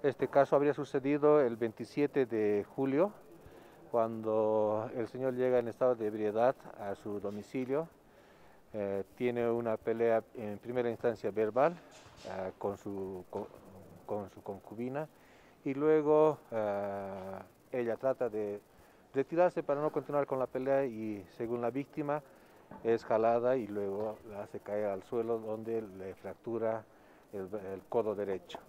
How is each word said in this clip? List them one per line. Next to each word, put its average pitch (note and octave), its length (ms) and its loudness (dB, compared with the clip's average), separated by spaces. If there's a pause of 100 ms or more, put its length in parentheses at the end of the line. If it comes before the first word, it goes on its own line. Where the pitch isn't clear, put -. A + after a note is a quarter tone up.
Este C3+ 240 2
caso C#3+ 280 6
habría C#3+ 180 4
sucedido D3 640 4
el A#2+ 160 4
veintisiete B2 680 0
de G#2 400 2 (100)
julio, C#3 380 2 (800)
cuando A2 1040 2
el A2+ 120 -4
señor B2+ 280 -2
llega B2+ 240 4
en A#2 100 -2
estado B2+ 260 2
de A2 120 -2
ebriedad G#2+ 480 2 (220)
a G2+ 180 -6
su G2+ 260 -6
domicilio. B2+ 640 -4 (880)
Eh, G2 320 -4 (100)
tiene A#2+ 340 0
una A#2 280 0
pelea A2+ 460 2 (100)
en G#2 240 -8
primera A#2+ 320 -4
instancia A2+ 420 -2
verbal, A2+ 460 2 (520)
ah, F#2+ 280 -6
con G2+ 200 -4
su F#2+ 520 -8
co-, G2+ 180 -6 (580)
con G#2 240 -6
su - 140 -20
concubina, B2 640 -8 (560)
y C#3 100 -2
luego, D3+ 640 6 (140)
ah, G2 920 -4 (280)
ella A#2 240 -2
trata C3 320 0
de G#2 320 -4 (540)
retirarse E3 500 2
para C#3+ 180 0
no D3+ 100 0
continuar C#3+ 360 -2
con C3+ 100 -2
la B2+ 100 0
pelea C#3 380 0
y, G#2+ 440 -6
según A#2+ 320 -4
la A#2+ 80 0
víctima, D3 520 -4 (640)
es A2+ 220 2
jalada A#2 500 4
y A2+ 120 -2
luego G#2 500 -4 (120)
la G#2 140 -10
hace - 160 -12
caer G#2 280 -2
al F#2+ 160 -4
suelo, A#2 360 -2
donde A2 420 -4
le F#2+ 340 -10
fractura A2 680 -4 (480)
el, G2 160 -8 (260)
el F#2 140 -10
codo A2 260 0
derecho. G2 560 -6